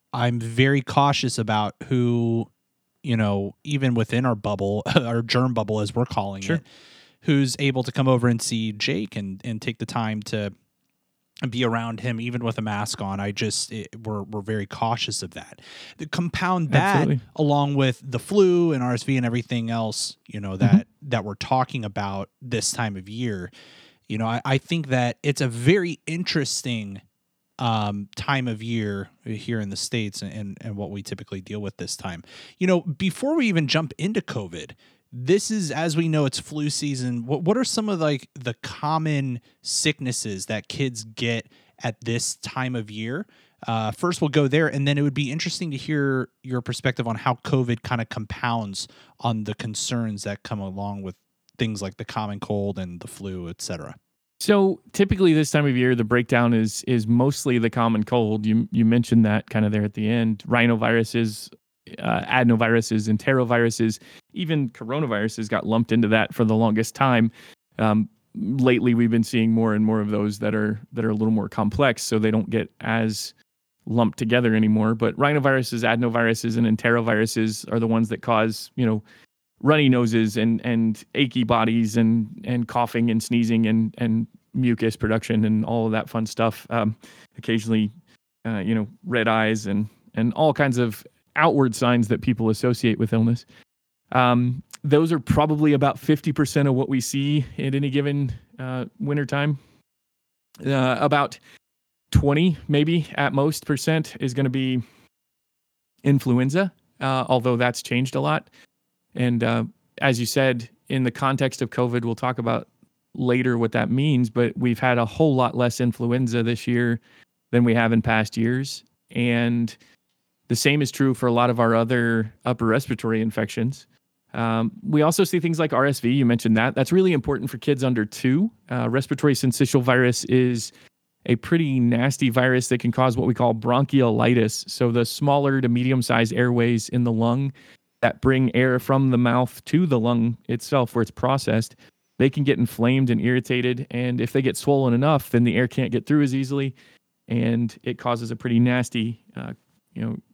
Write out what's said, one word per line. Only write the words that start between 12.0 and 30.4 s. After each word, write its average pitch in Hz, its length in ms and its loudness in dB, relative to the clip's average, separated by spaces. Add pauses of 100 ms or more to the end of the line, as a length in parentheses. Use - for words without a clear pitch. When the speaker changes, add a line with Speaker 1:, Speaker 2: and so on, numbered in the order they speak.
Speaker 1:
even 120 220 -6
with 117 140 -2
a 113 40 -4
mask 104 400 -4
on. 98 180 -6
I 101 120 -4
just, 104 400 -6
it, 107 180 -10 (160)
we're, 107 180 -6
we're 104 180 -10
very 104 240 -6
cautious 113 560 -4
of 92 100 -10
that. - 300 -18 (360)
The 156 100 -12
compound 175 640 -2
that 180 300 4
Speaker 2:
Absolutely. 143 200 2 (140)
Speaker 1:
along 143 400 2
with 135 280 2
the 127 140 -4
flu 180 540 4
and 135 100 0
R 123 120 0
S 120 100 -2
V 135 140 0
and 123 80 0
everything 117 440 -2
else, 113 460 -4 (100)
you - 140 -12
know, 101 140 -8
Speaker 2:
Mm-hmm. 101 240 6
Speaker 1:
that 226 100 -2 (200)
that 117 180 -2
we're 104 100 -8
talking - 480 -2
about 98 460 -6 (120)
this 120 300 -4
time 110 240 -6
of 95 140 -14
year. 107 420 -6 (560)
You 107 100 -6
know, 110 100 -2
I, 117 180 -4
I 135 120 2
think 160 300 -6
that 123 360 -2
it's 143 180 -2
a 135 60 0
very 156 580 0
interesting, 123 960 -6 (580)
um, 104 560 -2
time 131 320 -2
of 110 140 -6
year 107 480 -6 (160)
here 113 340 -6
in 104 100 -6
the 101 60 -8
States 107 460 -6
and, 98 100 -10
and, 101 300 -12